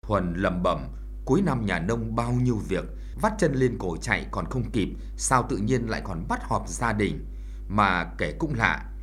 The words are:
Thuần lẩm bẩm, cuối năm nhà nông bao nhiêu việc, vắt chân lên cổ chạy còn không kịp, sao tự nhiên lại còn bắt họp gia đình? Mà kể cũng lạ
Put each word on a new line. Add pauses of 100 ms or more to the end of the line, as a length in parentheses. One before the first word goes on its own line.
Thuần
lẩm
bẩm, (440)
cuối
năm
nhà
nông
bao
nhiêu (120)
việc, (380)
vắt
chân
lên
cổ
chạy
còn
không
kịp, (280)
sao
tự
nhiên
lại
còn
bắt
họp
gia
đình? (420)
Mà
kể
cũng
lạ (120)